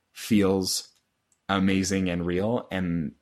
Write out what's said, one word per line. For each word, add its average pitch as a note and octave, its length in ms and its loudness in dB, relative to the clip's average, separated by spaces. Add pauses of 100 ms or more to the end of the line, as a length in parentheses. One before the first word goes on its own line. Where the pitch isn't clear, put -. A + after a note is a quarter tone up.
(120)
feels F#2+ 760 0 (600)
amazing F#2+ 600 2
and F2 160 -2
real. G2 460 -2
And E2+ 520 -2